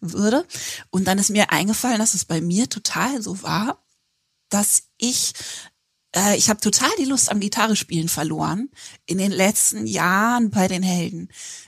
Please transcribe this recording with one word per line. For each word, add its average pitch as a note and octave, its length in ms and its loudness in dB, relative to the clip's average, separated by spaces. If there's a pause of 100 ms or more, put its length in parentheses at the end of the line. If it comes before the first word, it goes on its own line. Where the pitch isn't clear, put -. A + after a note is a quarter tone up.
würde. G#3+ 460 0 (440)
Und F#3 160 0
dann F#3+ 120 4
ist G#3 120 2
mir G#3 200 2
eingefallen, G#3+ 480 2
dass A3 160 0
es F#3 100 -2
bei E3 160 -2
mir F3 280 0
total A3 540 -4
so G3 200 -8
war, G3+ 400 -2 (680)
dass - 340 2 (140)
ich, - 340 -2 (840)
äh, G3+ 200 4
ich - 140 4
hab G#3 100 -2
total B3+ 380 2
die D4+ 80 0
Lust C4+ 240 2
am G#3 100 0
Gitarrespielen G3+ 680 0
verloren D#3+ 600 -2 (360)
in F#3 120 -2
den G3 140 0
letzten G3+ 540 2
Jahren G#3 640 2
bei F#3+ 180 2
den F#3 140 -2
Helden, F3+ 460 -2 (400)